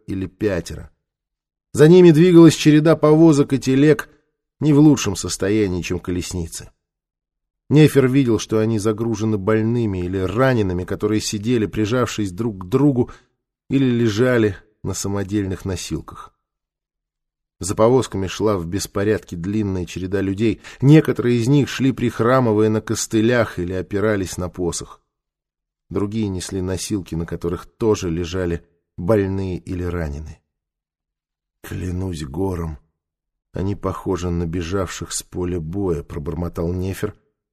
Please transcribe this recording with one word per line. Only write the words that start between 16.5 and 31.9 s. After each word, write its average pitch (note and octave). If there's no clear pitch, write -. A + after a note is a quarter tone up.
За F#2
повозками A2
шла G2+
в E2+
беспорядке G2
длинная F#2+
череда F#2
людей. G2
Некоторые C3
из A2+
них C#3
шли, C3
прихрамывая A#2
на G#2+
костылях, A2
или F2
опирались G2
на F2+
посох. -
Другие G#2
несли F#2
носилки, F#2
на E2+
которых E2+
тоже G#2
лежали F2
больные F#2+
или F2+
раненые. D#2
«Клянусь F2+